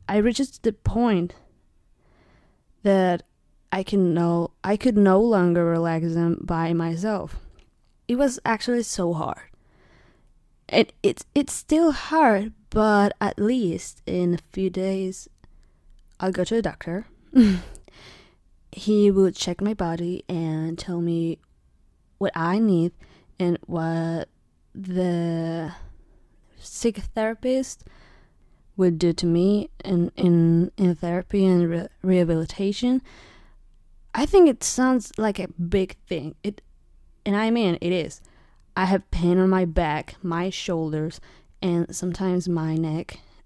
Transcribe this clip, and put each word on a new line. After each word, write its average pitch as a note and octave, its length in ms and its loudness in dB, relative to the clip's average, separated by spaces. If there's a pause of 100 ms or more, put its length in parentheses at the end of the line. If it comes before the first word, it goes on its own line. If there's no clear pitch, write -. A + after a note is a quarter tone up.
I G3+ 80 0
reached A#3+ 480 0
the A3 80 2
point G3+ 640 0 (1500)
that F#3 400 2 (480)
I F#3+ 120 -4
can F#3 320 2
no, E3+ 380 0 (120)
I G3+ 120 0
could G#3+ 200 2
no G3 240 6
longer F3+ 440 4
relax E3 500 0
them E3+ 280 0
by E3 300 -2
myself. E3+ 640 -4 (680)
It A#3+ 100 -2
was C4+ 280 0
actually A#3 380 -2
so F3 300 -2
hard. - 380 -6 (1200)
And - 240 2 (100)
it's, - 220 -2 (100)
it's C#4+ 180 0
still D#4 400 2
hard, A3 600 2 (180)
but G#3 500 4
at - 180 -4
least G#3 680 -2
in F3+ 280 0
a F3 40 -4 (140)
few F#3+ 180 -2
days, F#3+ 580 -6 (920)
I'll F#3 120 0
go F3+ 120 -2
to A3 120 -4
the A3+ 60 0
doctor. F3+ 440 -6 (280)
<laughs> G#3 240 6 (1120)
He G#3 400 4
will F#3+ 200 4
check - 320 -6
my G#3 100 -2
body F3 560 -6
and E3 500 -4
tell F3 220 -6
me E3 380 -2 (800)
what G3 180 -2
I E3+ 220 0
need F3 340 2 (460)
and F3 280 0
what E3 640 -4 (460)
the E3+ 960 -4 (880)
psychotherapist A#3 1200 -4 (960)
would F3+ 220 2
do E3+ 160 2
to F3 120 -2
me F#3 440 2 (140)
in, F3 320 0
in, E3+ 600 4
in F3+ 180 2
therapy F3+ 520 -2
and F3 220 4
re-, E3+ 200 -4 (140)
rehabilitation. F#3 960 0 (1160)
I C#4 120 -2
think F4+ 220 8
it - 160 0
sounds B3+ 520 0
like G#3+ 220 -2
a F#3 100 -8
big F#3 480 -2 (120)
thing. D#3 340 -8
It, G3+ 180 -8 (640)
and G3+ 120 0
I A3 140 0
mean, A3 300 0
it F3 120 -4
is. F3 280 -6 (560)
I F#3 100 0
have F#3+ 260 0
pain F3 260 2
on F#3+ 100 4
my F#3 160 2
back, D#3 580 -4
my F3 280 -4
shoulders, D#3+ 720 -6 (420)
and F3 320 -2
sometimes F3+ 540 -4
my D#3+ 260 -2
neck D#3+ 460 -4 (260)